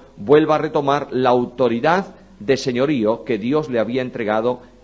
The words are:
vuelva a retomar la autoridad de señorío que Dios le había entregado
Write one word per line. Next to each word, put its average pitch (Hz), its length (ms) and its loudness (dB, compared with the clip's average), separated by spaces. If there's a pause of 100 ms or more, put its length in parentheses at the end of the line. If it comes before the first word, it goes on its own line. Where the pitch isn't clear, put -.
(160)
vuelva 151 400 4
a - 20 2
retomar 147 540 -2
la 127 180 2
autoridad 123 880 0 (240)
de 127 160 0
señorío 123 680 -2
que 113 140 -2
Dios 147 300 -2
le 120 100 -2
había 120 240 -2
entregado 117 580 -2 (240)